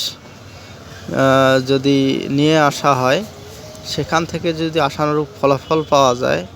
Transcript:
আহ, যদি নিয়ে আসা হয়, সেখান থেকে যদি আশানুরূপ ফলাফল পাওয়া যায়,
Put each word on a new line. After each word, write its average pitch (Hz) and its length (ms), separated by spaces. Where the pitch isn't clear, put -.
আহ, - 1500
যদি 139 300
নিয়ে 151 300
আসা 143 340
হয়, 131 280
সেখান 160 400
থেকে 170 280
যদি 160 260
আশানুরূপ 151 560
ফলাফল 139 440
পাওয়া 135 260
যায়, 131 260